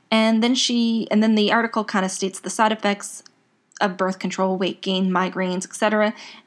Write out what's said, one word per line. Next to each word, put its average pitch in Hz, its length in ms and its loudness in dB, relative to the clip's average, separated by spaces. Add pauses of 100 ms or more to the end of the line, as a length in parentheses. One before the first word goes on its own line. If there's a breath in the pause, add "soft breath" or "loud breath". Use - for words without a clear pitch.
and 220 340 4
then 247 120 2
she, 233 540 0
and 214 120 4
then 220 140 4
the 208 160 4
article 226 320 0
kinda 190 260 -2
states 190 300 -6
the - 100 -10
side 220 220 2
effects 208 520 -4 (560)
of 190 180 0
birth 190 220 -2
control, 190 380 -2
weight 180 240 -4
gain, 190 280 0
migraines, 185 560 -2
et - 80 -16
cetera, 214 400 0 (340 loud breath)